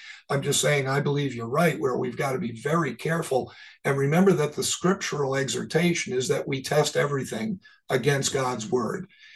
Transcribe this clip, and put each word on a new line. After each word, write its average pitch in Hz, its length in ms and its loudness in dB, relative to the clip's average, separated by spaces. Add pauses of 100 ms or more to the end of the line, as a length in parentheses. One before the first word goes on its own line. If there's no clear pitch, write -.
(300)
I'm 139 120 0
just 139 180 0
saying 147 260 2
I 135 140 0
believe 139 340 0
you're 117 140 -8
right, 151 320 2
where 127 160 0
we've 123 200 -4
got 139 180 -2
to 131 40 -4
be 120 140 -4
very 143 420 0
careful 156 580 -2 (320)
and 139 140 2
remember 170 360 6
that 147 180 2
the 135 100 -6
scriptural 147 720 0
exhortation 135 800 0
is 127 160 0
that 139 180 0
we 135 160 -4
test 151 340 0
everything 135 640 -2 (300)
against 139 460 0
God's 127 360 -4
word. 107 380 -2 (280)